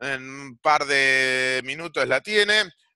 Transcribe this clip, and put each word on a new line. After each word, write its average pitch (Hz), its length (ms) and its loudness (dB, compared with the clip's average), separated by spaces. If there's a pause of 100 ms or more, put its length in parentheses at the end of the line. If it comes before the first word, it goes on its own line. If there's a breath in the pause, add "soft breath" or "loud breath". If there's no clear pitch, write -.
en 131 280 -8
un 135 300 -16
par 147 280 2
de 131 800 2
minutos 147 440 -6
la 135 120 2
tiene, 208 520 0 (240)